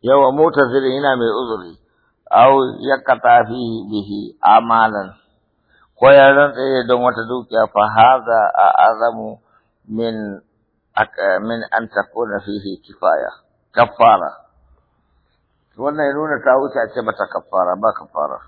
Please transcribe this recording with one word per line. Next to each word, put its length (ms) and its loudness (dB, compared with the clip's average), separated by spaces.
Yawa 300 2
mu'tazir 520 0
yana 320 -2
mai 160 -2
uzuri. 480 -8
Aw 200 6
yaqta 680 0
fi 140 -10
bihi 520 -10
amalan. 760 0
Ko 120 6
ya 200 8
rantse 560 0
don 140 0
wata 260 -2
dukiya, 400 -2
fa 160 0
hadha 440 4
a'zamu 600 0
min 520 -8
ak-, 460 -2
min 180 -8
an 180 -4
takuna 500 -6
fihi 440 -12
kifaya, 480 -4
kaffara. 600 2
Wannan 280 -4
ya 80 -2
nuna 300 -6
ta 160 2
wuce 200 -4
a 140 -2
ce 80 -6
mata 240 -6
kaffara, 500 -4
ba 160 -2
kaffara. 560 -8